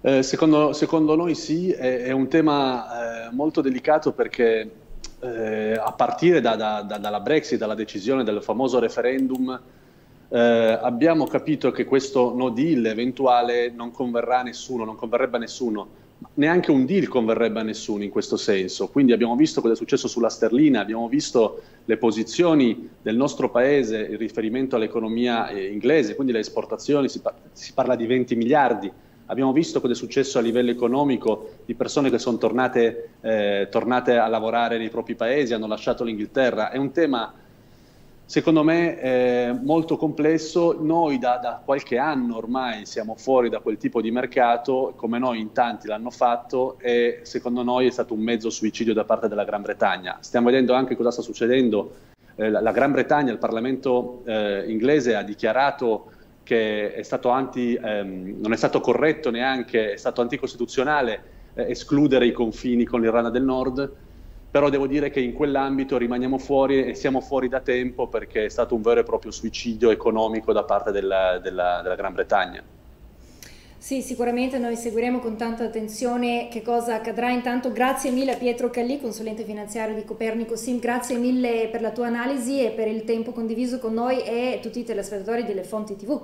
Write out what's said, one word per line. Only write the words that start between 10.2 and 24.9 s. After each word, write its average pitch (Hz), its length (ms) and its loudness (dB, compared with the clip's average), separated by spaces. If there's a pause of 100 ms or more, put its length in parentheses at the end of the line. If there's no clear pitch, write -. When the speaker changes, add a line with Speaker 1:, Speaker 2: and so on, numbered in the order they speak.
Speaker 1:
eh, 123 100 0
abbiamo 120 880 4
capito 139 440 0
che 120 160 -2
questo 131 480 2
no 127 160 0
deal 127 340 2
eventuale 120 840 2
non 120 220 -10
converrà 120 480 0
a - 20 -4
nessuno, 120 420 -6
non 107 120 -10
converrebbe 120 400 0
a 117 40 0
nessuno. 110 480 -4 (460)
Neanche 170 360 4
un 135 140 6
deal 123 240 2
converrebbe 113 520 2
a - 20 -4
nessuno 107 400 -6
in 101 80 -6
questo 107 260 -2
senso. 95 520 -2
Quindi 131 240 4
abbiamo 117 240 2
visto 151 260 2
cosa 117 100 4
è 110 40 2
successo 123 300 -2
sulla 113 220 0
sterlina, 120 520 4
abbiamo 113 280 -4
visto 120 540 0 (220)
le 110 120 2
posizioni 120 960 2 (100)
del 110 160 -2
nostro 139 340 0
paese 120 600 2
in 107 80 -6
riferimento 117 580 -2
all'economia, 113 720 -2